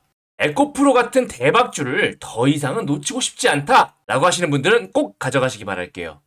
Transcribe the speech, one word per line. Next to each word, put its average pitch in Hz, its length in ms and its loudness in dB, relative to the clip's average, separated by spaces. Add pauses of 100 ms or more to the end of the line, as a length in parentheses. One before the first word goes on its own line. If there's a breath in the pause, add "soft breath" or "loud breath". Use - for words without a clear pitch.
(400)
에코프로 269 520 2
같은 240 340 2
대박주를 156 960 0
더 117 260 -2
이상은 143 400 0
놓치고 147 340 -4
싶지 - 280 -2
않다라고 143 800 2
하시는 175 240 0
분들은 190 420 2
꼭 302 260 -2
가져가시기 127 460 -2
바랄게요. 87 640 -8